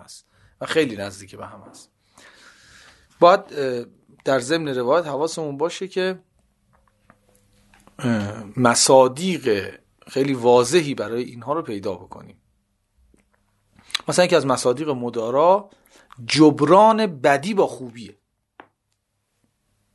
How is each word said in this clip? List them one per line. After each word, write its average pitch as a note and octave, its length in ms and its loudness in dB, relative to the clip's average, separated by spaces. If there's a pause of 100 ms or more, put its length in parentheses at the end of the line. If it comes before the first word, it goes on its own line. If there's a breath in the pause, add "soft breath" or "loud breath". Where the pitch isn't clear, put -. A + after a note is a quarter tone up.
هست - 220 -20 (360)
و - 40 -10
خیلی C#3+ 300 -2
نزدیک G2 400 -12
به F#2+ 100 -18
هم G2+ 240 -20
هست. - 220 -20 (1300 soft breath)
باید، F3+ 200 8 (180)
اه، B2+ 280 -4 (400)
در C3+ 140 2
ضمن D3+ 280 -4
روایت C3+ 400 0
حواسمون D3 500 -6
باشه E3+ 300 -6
که، F#3 320 -6 (1800)
اه، A2 440 -4 (140)
مصادیق B2+ 1160 2 (320)
خیلی C#3 260 -4
واضحی B2 640 2
برای A2+ 280 -6
اینها B2 300 -10
رو E3 80 -6
پیدا G#2 320 -8
بکنیم. - 480 -20 (1700 loud breath)
مثلاً F3+ 180 2
یکی F3 100 2
از C#3 100 2
مصادیق C3 440 -2
مدارا C3 800 0 (560 soft breath)
جبران D#3 840 4
بدی D3 460 -2
با F#3 140 0
خوبیه. A#2 500 -16 (1800)